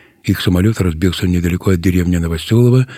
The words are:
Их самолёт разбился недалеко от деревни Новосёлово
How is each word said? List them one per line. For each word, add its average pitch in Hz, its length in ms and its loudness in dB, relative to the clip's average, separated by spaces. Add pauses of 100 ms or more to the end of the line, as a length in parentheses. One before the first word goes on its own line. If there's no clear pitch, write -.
(240)
Их - 180 -2
самолёт 98 400 0
разбился 90 440 -2
недалеко 87 460 0
от 90 80 2
деревни 87 380 0
Новосёлово 113 720 2 (100)